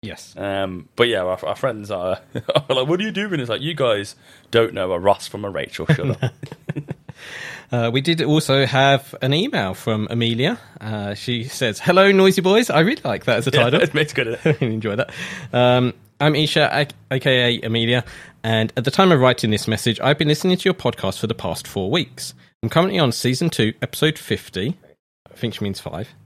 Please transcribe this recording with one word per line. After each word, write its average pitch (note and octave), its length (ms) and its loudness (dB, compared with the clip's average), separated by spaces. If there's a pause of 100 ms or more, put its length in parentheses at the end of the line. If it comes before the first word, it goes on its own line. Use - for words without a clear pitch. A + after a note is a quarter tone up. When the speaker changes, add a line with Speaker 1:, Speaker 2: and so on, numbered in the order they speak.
Speaker 1:
Yes. - 360 -16
Speaker 2:
Um, G2 580 -6
but A#2+ 140 2
yeah, G#2 140 0
our, F2+ 220 -4
our G2 120 -4
friends G#2+ 340 -6
are, F#2 280 -4 (140)
<laughs> C#3+ 360 -4
are C#3 60 2
like, C3 120 0
"What F3 140 0
are - 20 -4
you A3 80 -6
doing?" F#3 300 -4
It's A#2 80 -8
like, A2 120 -4
"You D#3+ 140 -6
guys A2 400 0 (360)
don't A2+ 220 2
know F#2+ 200 -4
a F2 60 -2
Ross G2 280 2
from G#2 180 -10
a G2+ 40 -6
Rachel, D#2+ 360 -8
shut C#3 380 0
up." B2 100 -4 (420)
Speaker 1:
<laughs> D3 80 -8 (880)
Uh, A#2 220 0
we C3+ 80 0
did E3 220 0
also C#3 420 2
have C3+ 560 2
an C3 120 2
email D#3+ 420 -2
from G#2+ 340 -2
Amelia. A#2 500 0 (220)
Uh, G#2 320 -6
she A#2+ 300 -6
says, B2+ 360 -4
"Hello, F#3+ 320 4
Noisy F#3+ 300 6
Boys." G3+ 300 4
I D3 80 4
really G#3 240 2
like G#2+ 220 -4
that A2+ 120 2
as A#2 100 0
a - 60 0
Speaker 2:
Yeah, B2 160 4
Speaker 1:
title. D3 120 2
Speaker 2:
<laughs> E3 160 0
it's D3 160 0
good, B2 140 -2
isn't A#2 180 -4
it? - 0 -
Speaker 1:
<laughs> D#3 100 4
I - 40 -16
really A#2 140 -2
enjoy G#2+ 220 -4
that. - 160 -4 (420)
Um, B2 400 4 (260)
"I'm D3 160 2
Isha, D3+ 360 2
a-, - 440 -4
A C3 40 0
K B2 420 2
A - 60 -6
Amelia, A#2 360 2 (400)
and A2+ 320 2
at A#2+ 100 -2
the - 60 0
time F#3+ 200 6
of D3 80 6
writing B2 320 4
this G#2 160 0
message, A2 320 -2
I've D3 180 2
been D3+ 120 0
listening F3+ 280 2
to - 80 -8
your F#3 80 2
podcast - 460 -4
for A2+ 80 -4
the - 80 -2
past - 320 -6
four G2 240 -4
weeks. - 420 -6 (300)
I'm A2+ 60 -2
currently F#3 280 2
on C#3 140 4
season B2+ 400 -2
two, A2 220 0 (100)
episode D#3 340 -2
fifty." G#2+ 580 -6 (560)
I - 40 -20
think A2+ 180 -6
she - 100 -8
means G2 160 -6
five. G2 300 -10 (160)